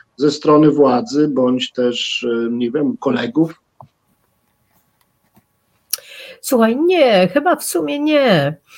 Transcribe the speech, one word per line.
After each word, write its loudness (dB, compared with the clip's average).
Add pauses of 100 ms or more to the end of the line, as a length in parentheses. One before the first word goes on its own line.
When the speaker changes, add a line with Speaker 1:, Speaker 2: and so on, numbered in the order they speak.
(160)
Speaker 1:
ze 0
strony 4
władzy, 2
bądź -2
też, -4
e, -2
nie -4
wiem, -2
kolegów? -4 (2750)
Speaker 2:
Słuchaj, 0
nie, 2
chyba 0
w -8
sumie -4
nie. 2 (220)